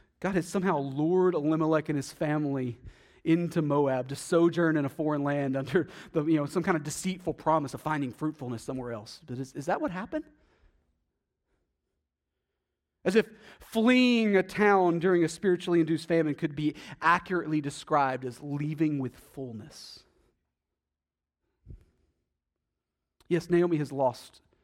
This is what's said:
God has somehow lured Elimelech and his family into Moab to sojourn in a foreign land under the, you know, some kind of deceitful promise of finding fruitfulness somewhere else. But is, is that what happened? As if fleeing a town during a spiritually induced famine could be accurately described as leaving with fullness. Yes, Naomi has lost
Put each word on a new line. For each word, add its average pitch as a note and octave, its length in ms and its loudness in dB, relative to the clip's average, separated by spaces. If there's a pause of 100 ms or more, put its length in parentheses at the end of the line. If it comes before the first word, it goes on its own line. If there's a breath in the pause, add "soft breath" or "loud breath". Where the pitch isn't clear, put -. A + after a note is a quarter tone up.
(200 soft breath)
God F#3 160 0
has E3+ 100 0
somehow F#3 340 0
lured E3 540 2
Elimelech D#3 540 2
and D3+ 80 0
his C#3 160 -6
family C#3 680 -2 (460 soft breath)
into E3 380 0
Moab C#3 480 0
to C#3 80 -8
sojourn E3+ 580 4
in D3 80 2
a C3+ 60 -2
foreign D3+ 340 -2
land C#3 320 -2
under D3 320 0 (240 loud breath)
the, D3+ 140 0
you E3 100 4
know, D3 100 2
some F3 160 -2
kind F#3 140 2
of D3 80 -4
deceitful F3+ 520 -6
promise D#3 380 0
of B2+ 80 -10
finding C#3+ 300 -4
fruitfulness B2 500 -6
somewhere B2+ 300 -8
else. A2 340 -12
But B2 120 -10
is, C3 160 -10
is C#3+ 140 -10
that F#3+ 120 0
what D4 120 -4
happened? A3+ 340 -8 (2750)
As F#3+ 100 0
if A3 140 2 (320 loud breath)
fleeing A#3 760 4
a F#3 80 4
town F#3 560 2
during F3 240 2
a D#3 60 2
spiritually F3 500 0
induced D#3 280 0
famine D#3+ 280 2
could D3 180 -4
be D3 220 -2 (260 loud breath)
accurately E3+ 600 0
described C3+ 640 -2
as A#2+ 160 -12
leaving D3 580 -2
with B2+ 160 -6 (180)
fullness. B2 680 -14 (3250)
Yes, F3 200 0
Naomi F3 280 4
has C3+ 160 -4
lost - 480 -4 (220)